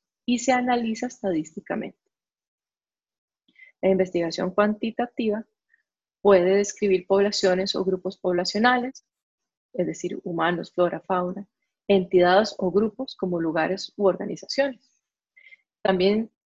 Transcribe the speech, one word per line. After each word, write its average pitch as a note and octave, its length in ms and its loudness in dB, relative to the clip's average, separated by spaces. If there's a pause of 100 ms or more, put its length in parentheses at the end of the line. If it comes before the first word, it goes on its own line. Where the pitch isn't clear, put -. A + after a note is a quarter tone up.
(260)
y A#3+ 140 0
se B3+ 120 0
analiza B3 560 -2
estadísticamente. - 1040 -6 (1700)
La F#3+ 80 2
investigación F3+ 600 0
cuantitativa A3 920 -2 (760)
puede F#3+ 380 4
describir G3+ 500 0
poblaciones G3 680 0
o F#3 100 -2
grupos F#3 320 -4
poblacionales, A3 880 -2 (680)
es F3 160 -2
decir, F3 380 -8
humanos, E3 480 -4
flora, F3 260 0
fauna, F#3 480 -4 (400)
entidades F#3 720 4
o F#3 120 -2
grupos G#3+ 460 -2
como F3+ 240 -4
lugares E3 560 -4
u G3+ 120 2
organizaciones. G3+ 760 -4 (1000)
También G3 500 2 (140)